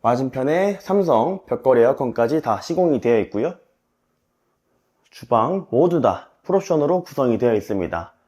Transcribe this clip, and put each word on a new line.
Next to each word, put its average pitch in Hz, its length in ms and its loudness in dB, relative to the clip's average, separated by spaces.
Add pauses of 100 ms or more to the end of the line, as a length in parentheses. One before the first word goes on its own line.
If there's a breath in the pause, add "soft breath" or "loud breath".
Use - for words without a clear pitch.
맞은편에 131 760 -2
삼성 180 640 0
벽걸이 123 340 2
에어컨까지 123 600 2
다 107 200 -2
시공이 165 400 0
되어 117 200 2
있고요. 113 340 -4 (1600)
주방 143 600 -2
모두 165 300 2
다 104 300 -2 (120)
풀옵션으로 175 600 0
구성이 123 360 -2
되어 120 160 2
있습니다. 90 580 -4 (160)